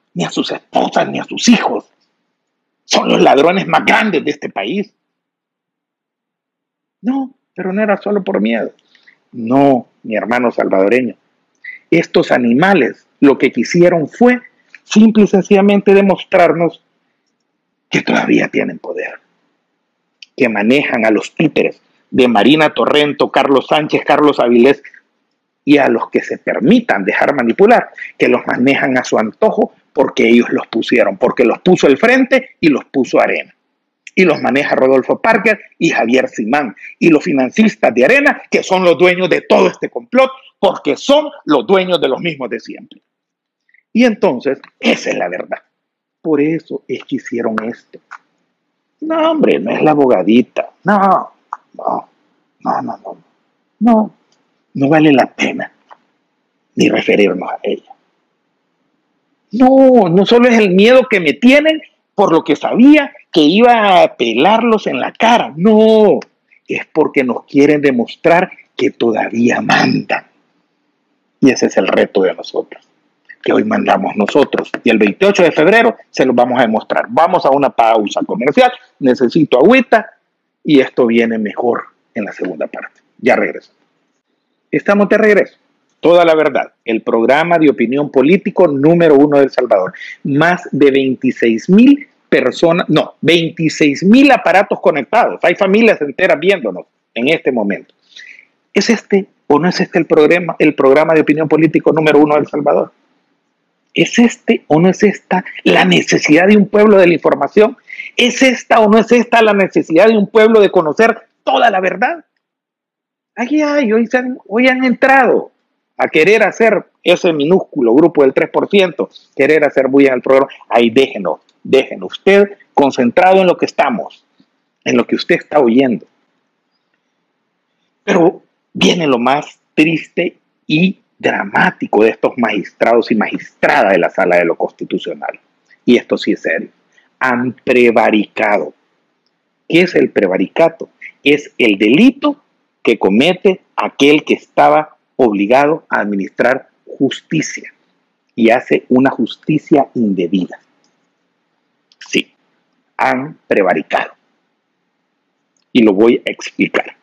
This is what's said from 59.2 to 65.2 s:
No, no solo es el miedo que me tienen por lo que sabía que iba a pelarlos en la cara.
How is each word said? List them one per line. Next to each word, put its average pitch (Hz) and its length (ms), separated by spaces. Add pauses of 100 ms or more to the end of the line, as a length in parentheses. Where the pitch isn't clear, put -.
No, 254 580
no 185 160
solo 240 240
es 226 80
el 208 140
miedo 226 360
que 196 140
me 151 120
tienen 294 480 (320)
por 190 200
lo 160 100
que 147 140
sabía 202 560 (180)
que 165 100
iba 202 600
a 156 160
pelarlos 202 720
en 139 120
la - 140
cara. 214 420